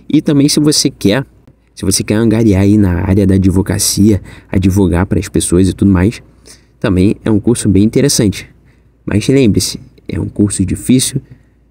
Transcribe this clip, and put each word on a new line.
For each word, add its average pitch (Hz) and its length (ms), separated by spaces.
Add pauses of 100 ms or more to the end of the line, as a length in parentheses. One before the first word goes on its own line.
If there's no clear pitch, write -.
E 151 140
também 143 260
se 151 140
você 147 280
quer, 113 360 (500)
se - 100
você 95 180
quer 107 120
angariar 110 460
aí 101 160
na 92 280
área 95 220
da 95 80
advocacia, 95 840 (280)
advogar 92 560
pras - 240
pessoas 87 400
e 82 40
tudo 98 180
mais, 95 320 (560)
também 95 440
é - 60
um 107 100
curso 113 300
bem 95 140
interessante. 127 680 (560)
Mas - 220
lembre-se, 131 520 (280)
é - 120
um 104 100
curso 101 360
difícil, 127 560 (500)